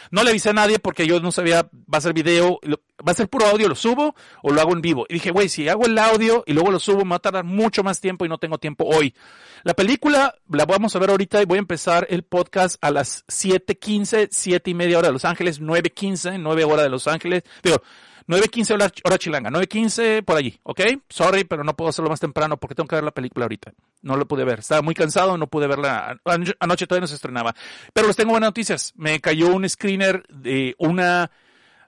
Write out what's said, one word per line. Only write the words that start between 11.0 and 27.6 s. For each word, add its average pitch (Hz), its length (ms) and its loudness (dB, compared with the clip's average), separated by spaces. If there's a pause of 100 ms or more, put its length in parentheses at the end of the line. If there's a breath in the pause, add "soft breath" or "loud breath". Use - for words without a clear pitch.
ahorita 196 300 2
y 202 60 4
voy 175 100 2
a 202 40 2
empezar 175 500 0
el 180 120 -2
podcast 180 640 0
a 147 60 2
las 143 380 -2
siete 185 500 -2
quince, 208 520 0
siete 180 400 -2
y 175 40 -4
media 175 240 2
hora 170 100 4
de 131 60 2
Los 135 100 -6
Ángeles, 170 340 -2
nueve 165 320 -2
quince, 190 460 -6
nueve 160 280 0
hora 151 180 4
de 143 80 2
Los 127 160 -6
Ángeles. 170 380 -2 (180 loud breath)
Digo, 160 180 2 (460 loud breath)
nueve 196 220 2
quince 220 260 0
hora, 202 180 2 (120)
hora 185 120 2
chilanga, 143 340 -4
nueve 175 160 -2
quince 220 560 0
por 185 140 0
allí, 139 280 -4
¿ok? - 160 -8 (280)
Sorry, 190 360 2
pero 160 200 -6
no 151 100 -2
puedo 165 140 -4
hacerlo 160 220 -2
más 156 100 -4
temprano 151 380 -2
porque - 160 -12
tengo 151 140 -4
que 165 80 -2
ver 156 80 0
la 151 60 -4
película 127 360 -6
ahorita. 107 260 -10 (300)
No 135 140 -4
lo 139 120 -2
pude 135 160 -2
ver, 123 140 -2
estaba 151 240 0
muy 160 120 -2
cansado, 180 440 0
no 156 80 -4
pude 147 200 -4
verla. 139 600 -4
Ano-, 175 180 0 (160)
anoche 175 260 -2
todavía 180 160 -2
no 180 40 -6
se 147 80 -10
estrenaba. 123 400 -6 (400 loud breath)